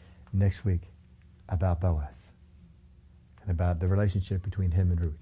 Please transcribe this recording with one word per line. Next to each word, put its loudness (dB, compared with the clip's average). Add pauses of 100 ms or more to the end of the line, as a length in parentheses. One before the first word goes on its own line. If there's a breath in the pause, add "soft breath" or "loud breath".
(340 loud breath)
next 0
week 0 (680)
about 0
Boaz -2 (1080)
and -4
about 0
the 0
relationship 0
between -2
him 2
and 0
Ruth. -2